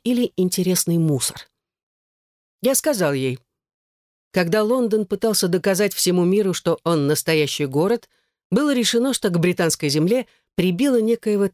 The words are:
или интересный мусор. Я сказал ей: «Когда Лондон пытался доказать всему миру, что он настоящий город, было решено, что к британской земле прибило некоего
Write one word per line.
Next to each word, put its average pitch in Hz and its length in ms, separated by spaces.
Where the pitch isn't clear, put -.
или 240 340
интересный 180 640
мусор. 151 500
Я 254 140
сказал 190 380
ей: 131 260
«Когда 185 320
Лондон 220 420
пытался 208 400
доказать 190 480
всему 180 300
миру, 190 280
что - 300
он 160 240
настоящий 147 600
город, 170 420
было 285 240
решено, 240 400
что - 140
к 175 100
британской 165 520
земле 180 360
прибило 214 440
некоего 214 540